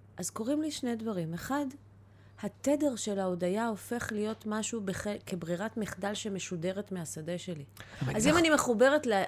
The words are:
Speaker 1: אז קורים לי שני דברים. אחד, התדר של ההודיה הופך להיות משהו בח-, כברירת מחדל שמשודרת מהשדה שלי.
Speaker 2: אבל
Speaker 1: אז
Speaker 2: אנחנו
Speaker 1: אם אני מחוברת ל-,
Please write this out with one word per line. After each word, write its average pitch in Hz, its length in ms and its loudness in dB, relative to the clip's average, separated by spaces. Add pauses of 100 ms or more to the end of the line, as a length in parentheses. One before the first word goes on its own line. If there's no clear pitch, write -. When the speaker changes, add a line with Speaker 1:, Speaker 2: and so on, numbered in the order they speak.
(180)
Speaker 1:
אז 185 120 -6
קורים 269 320 0
לי 311 100 -2
שני 247 240 -2
דברים. 190 380 -2
אחד, 277 320 -2 (760)
התדר 277 540 2
של 208 240 -2
ההודיה 185 480 0
הופך 226 440 -4
להיות 214 360 -2
משהו 214 340 -2
בח-, 185 260 -4 (180)
כברירת 175 520 -4
מחדל 202 360 -4
שמשודרת 190 760 -4
מהשדה 165 460 -6
שלי. 160 260 -8 (380)
Speaker 2:
אבל 127 140 0
Speaker 1:
אז 220 120 4
Speaker 2:
אנחנו 320 120 8
Speaker 1:
אם 330 60 6
אני 311 100 8
מחוברת 262 520 6
ל-, 196 200 4